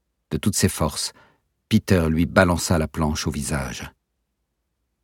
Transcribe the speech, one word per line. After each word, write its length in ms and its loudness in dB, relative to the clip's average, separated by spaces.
De 80 -4
toutes 200 -2
ses 100 2
forces, 460 -4
Peter 340 4
lui 200 2
balança 500 2
la 100 0
planche 380 -4
au 60 -2
visage. 580 -6